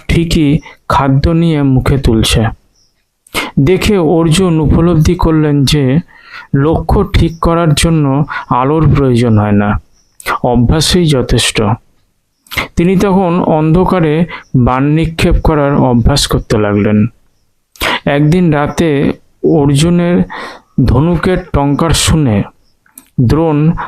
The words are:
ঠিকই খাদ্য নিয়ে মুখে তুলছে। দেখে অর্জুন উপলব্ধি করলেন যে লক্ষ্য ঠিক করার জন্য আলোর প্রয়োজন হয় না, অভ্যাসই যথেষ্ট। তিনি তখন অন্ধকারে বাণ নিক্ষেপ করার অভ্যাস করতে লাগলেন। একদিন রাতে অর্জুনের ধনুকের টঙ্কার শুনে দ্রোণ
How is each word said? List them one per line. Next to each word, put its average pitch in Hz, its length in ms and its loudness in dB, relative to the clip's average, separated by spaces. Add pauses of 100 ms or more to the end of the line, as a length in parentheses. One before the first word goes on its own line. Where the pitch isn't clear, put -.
ঠিকই 165 500 0 (300)
খাদ্য 139 420 0
নিয়ে 165 320 0
মুখে 135 360 0
তুলছে। 113 460 0 (1160)
দেখে 185 380 2
অর্জুন 165 640 0
উপলব্ধি 165 540 2
করলেন 151 500 2
যে 143 340 2 (560)
লক্ষ্য 156 500 0
ঠিক - 340 0
করার 170 360 0
জন্য 147 500 0 (240)
আলোর 143 460 0
প্রয়োজন 120 440 2
হয় 104 140 0
না, 104 280 0 (640)
অভ্যাসই 139 640 0
যথেষ্ট। 127 560 -2 (1120)
তিনি 180 200 0
তখন 185 460 0
অন্ধকারে 160 840 0 (300)
বাণ 127 280 2
নিক্ষেপ 160 500 0 (100)
করার 147 300 0
অভ্যাস 127 520 0
করতে - 320 -2
লাগলেন। 104 480 0 (1000)
একদিন 151 460 2
রাতে 147 600 -2 (300)
অর্জুনের 165 800 0 (640)
ধনুকের 160 520 0 (140)
টঙ্কার 143 380 0
শুনে 135 520 0 (800)
দ্রোণ 151 520 0 (160)